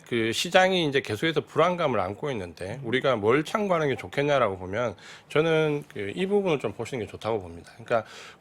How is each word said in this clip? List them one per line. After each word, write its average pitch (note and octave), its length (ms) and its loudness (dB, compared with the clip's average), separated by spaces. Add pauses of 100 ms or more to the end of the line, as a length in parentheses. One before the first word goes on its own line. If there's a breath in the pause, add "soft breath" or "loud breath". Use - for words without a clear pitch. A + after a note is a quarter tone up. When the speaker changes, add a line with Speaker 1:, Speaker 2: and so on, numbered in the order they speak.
Speaker 1:
그 A2+ 260 2
시장이 F#3 540 4
이제 C3+ 140 2
계속해서 D3+ 400 0
불안감을 D#3+ 580 2
안고 G2+ 320 -2
있는데 F#2+ 500 -8
Speaker 2:
음. C3 60 -8
Speaker 1:
우리가 B2+ 280 2
뭘 A2+ 280 4
참고하는 F3 460 0
게 B2+ 60 0
좋겠냐라고 B2+ 640 0
보면 F#2+ 380 -4 (340 loud breath)
저는 D#3 540 2 (100)
그 G2+ 220 -6
이 F#3 100 -2
부분을 F#3+ 320 0
좀 A#2 160 -4
보시는 A#2 320 -6
게 - 60 -14
좋다고 A2 300 -4
봅니다. E2+ 320 -16
그러니까 A2+ 360 -2 (320 loud breath)